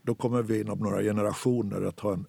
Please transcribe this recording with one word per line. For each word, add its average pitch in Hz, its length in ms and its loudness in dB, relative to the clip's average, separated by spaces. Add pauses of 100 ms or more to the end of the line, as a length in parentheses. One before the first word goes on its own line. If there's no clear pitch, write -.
då 120 120 -2
kommer 120 280 0
vi 110 180 0
inom 107 180 -4
några 101 240 0
generationer 104 800 0
att 95 180 -4
ha 101 120 0
en 92 160 -4